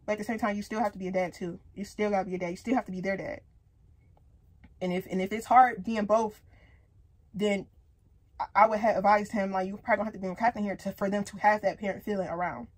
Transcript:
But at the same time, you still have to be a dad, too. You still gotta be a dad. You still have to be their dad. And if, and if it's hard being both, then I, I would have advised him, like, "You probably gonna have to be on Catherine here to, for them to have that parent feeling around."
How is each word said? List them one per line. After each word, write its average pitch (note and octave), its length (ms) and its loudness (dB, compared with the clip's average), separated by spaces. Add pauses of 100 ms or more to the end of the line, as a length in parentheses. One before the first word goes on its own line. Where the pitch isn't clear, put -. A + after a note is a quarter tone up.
But G#3+ 100 0
at G#3+ 40 -4
the G#3 60 -6
same A3 160 -4
time, G#3 160 0
you G#3 60 -6
still A3 180 -4
have G#3 100 0
to F#3+ 80 -16
be F#3 80 -6
a F#3 60 -4
dad, F#3 220 -2
too. F3+ 260 -8 (160)
You F#3+ 80 -8
still G#3 260 -2
gotta F#3+ 140 2
be F#3 100 -6
a F3+ 40 -6
dad. F3 100 -4
You F3+ 80 -6
still A#3 180 -2
have A3 120 0
to G3+ 40 -12
be F#3 100 -6
their F#3+ 160 -2
dad. - 260 -10 (1400)
And F3+ 120 -2
if, F#3 160 -4
and F#3 140 -2
if F#3+ 100 -4
it's A3 140 -6
hard A#3+ 380 6
being A3 220 0
both, G#3+ 360 2 (920)
then G3+ 340 0 (720)
I, - 60 -4 (100)
I G#3 100 8
would G#3+ 140 0
have G#3 160 4
advised G#3 340 4
him, G3 220 -2
like, F#3+ 160 -2
"You G3+ 80 -8
probably G#3+ 220 0
gonna G#3 80 -2
have G#3+ 80 -8
to G3 40 -14
be F#3+ 80 -6
on F3+ 80 -4
Catherine A3+ 300 0
here G3 100 -2
to, F#3+ 160 -6
for G3 180 -2
them G3+ 140 0
to G3+ 140 -8
have G#3+ 260 4
that F#3+ 160 0
parent G3+ 240 -4
feeling G3 240 -2
around." D#3+ 400 -6 (120)